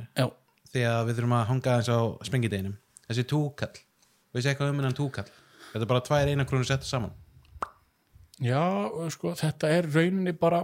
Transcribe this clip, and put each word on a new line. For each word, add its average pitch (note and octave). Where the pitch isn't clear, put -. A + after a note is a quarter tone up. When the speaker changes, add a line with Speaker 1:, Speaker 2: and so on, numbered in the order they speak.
Speaker 1:
Já. C3
Speaker 2:
Því -
að A#2
við A#2
þurfum A#2+
að A#2+
hanga B2+
aðeins A#2+
á A#2
sprengideginum. G2+
Þessi A#2+
túkall. D3
Veistu B2
eitthvað C#3
um C#3+
þennan C3
túkall? C#3+
Þetta -
er A#2
bara B2+
tvær C#3+
einar C#3+
krónur B2+
settar C3+
saman. A2+
Speaker 1:
Já, C3
sko, E3+
þetta D#3
er E3+
rauninni F3+
bara, E3+